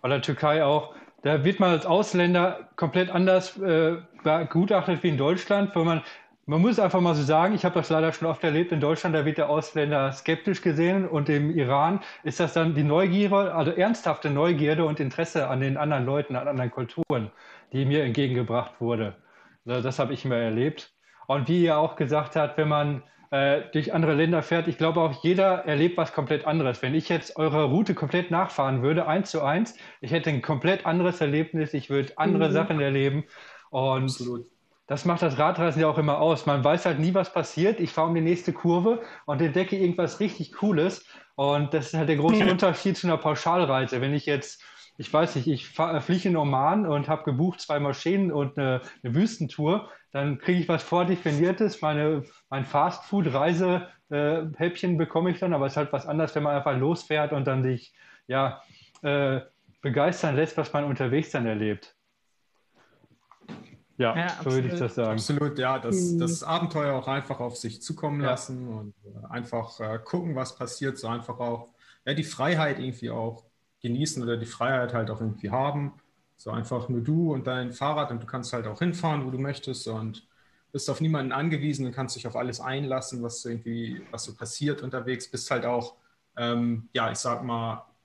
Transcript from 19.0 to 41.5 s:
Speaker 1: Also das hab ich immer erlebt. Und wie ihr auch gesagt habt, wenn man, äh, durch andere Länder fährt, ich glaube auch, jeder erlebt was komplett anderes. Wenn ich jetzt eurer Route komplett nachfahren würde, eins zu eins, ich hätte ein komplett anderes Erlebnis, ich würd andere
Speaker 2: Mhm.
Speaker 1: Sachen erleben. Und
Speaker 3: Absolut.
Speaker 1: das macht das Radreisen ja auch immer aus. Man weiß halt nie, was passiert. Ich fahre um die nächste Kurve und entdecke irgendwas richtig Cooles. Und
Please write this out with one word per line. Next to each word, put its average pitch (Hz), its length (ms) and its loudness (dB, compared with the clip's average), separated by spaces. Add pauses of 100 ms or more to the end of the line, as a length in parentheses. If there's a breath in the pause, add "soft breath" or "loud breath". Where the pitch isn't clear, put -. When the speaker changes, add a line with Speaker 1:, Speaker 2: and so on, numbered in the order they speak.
Speaker 1:
Also 123 160 -2
das 131 160 -4
hab 131 100 0
ich 135 160 -6
immer 123 120 0
erlebt. 117 560 -2 (340 loud breath)
Und 135 220 0
wie 175 140 4
ihr 160 140 4
auch 160 200 0
gesagt 147 380 0
habt, 151 220 0
wenn 151 120 2
man, 147 340 0 (280 soft breath)
äh, 139 300 4 (120)
durch 151 200 0
andere 160 220 4
Länder 165 260 4
fährt, 165 260 0
ich 160 120 -4
glaube 160 220 2
auch, 147 220 0
jeder 185 420 4
erlebt 151 320 2
was 160 160 -2
komplett 147 340 0
anderes. 147 340 0
Wenn 131 140 0
ich 160 140 0
jetzt - 280 -2
eurer 151 280 2
Route 180 280 2
komplett 175 380 -2
nachfahren 139 500 0
würde, 156 240 2
eins 180 240 0
zu 151 140 -2
eins, 165 320 0 (260 loud breath)
ich 120 100 -10
hätte 160 200 0
ein 131 100 0
komplett 160 460 0
anderes 175 340 2
Erlebnis, 156 540 0
ich 139 160 -4
würd 139 260 -2
andere 165 320 2
Speaker 2:
Mhm. 143 40 2
Speaker 1:
Sachen 160 280 2
erleben. 139 440 2 (440 loud breath)
Und 131 360 0
Speaker 3:
Absolut. 120 420 -6 (400)
Speaker 1:
das 139 180 -4
macht 170 160 2
das 139 160 2
Radreisen 165 420 2
ja 160 80 4
auch 156 120 2
immer 151 200 2
aus. 156 280 2
Man 143 160 2
weiß 165 240 4
halt 151 100 0
nie, 165 160 2
was 185 180 2
passiert. 185 480 0
Ich 170 120 -2
fahre 160 160 0
um 170 80 0
die 160 60 2
nächste 175 300 0
Kurve 185 520 2 (240 loud breath)
und 143 160 -2
entdecke 185 340 0
irgendwas 175 420 0
richtig 196 340 -4
Cooles. 190 520 0 (300 loud breath)
Und 143 400 0